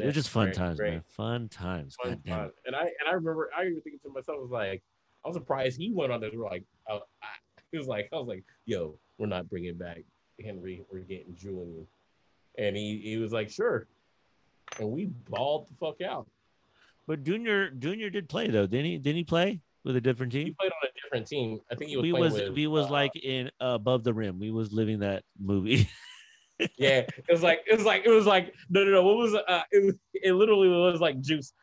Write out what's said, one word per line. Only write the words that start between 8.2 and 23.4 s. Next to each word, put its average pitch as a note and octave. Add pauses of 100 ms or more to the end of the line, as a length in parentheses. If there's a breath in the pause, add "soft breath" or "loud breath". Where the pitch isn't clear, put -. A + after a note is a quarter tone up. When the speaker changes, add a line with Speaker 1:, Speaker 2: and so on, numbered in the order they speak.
Speaker 2:
like, F#2+ (220 soft breath)
"Yo, E2+ (200)
we're G#2
not F2+
bringing F2
back E2+ (440)
Henry. F#2
We're F#2+
getting F2+
Julian." F2 (680)
And G2+
he, G#2
he A2
was A2+
like, G#2+
"Sure." F#3+ (920)
And A2
we E3+ (240)
balled C3+
the -
fuck D#3+
out. - (800 soft breath)
Speaker 1:
But D3+
Junior, G3
Junior F#3
did F#3
play E3
though, G#2
didn't B2+
he? E3+
Didn't D3
he E3+
play E3+ (220)
with C3
a B2
different B2
Speaker 2:
He C#3+
Speaker 1:
team? E3
Speaker 2:
played F#3+
on D3+
a -
different A2+
team. A2+ (120)
I A#2+
think D3+
he C#3+
was B2
Speaker 1:
We E3
Speaker 2:
playing E3
Speaker 1:
was, D#3
Speaker 2:
with, G2+
Speaker 1:
we D3+
was D3+
Speaker 2:
uh, C#3
Speaker 1:
like C#3+
in C3 (100)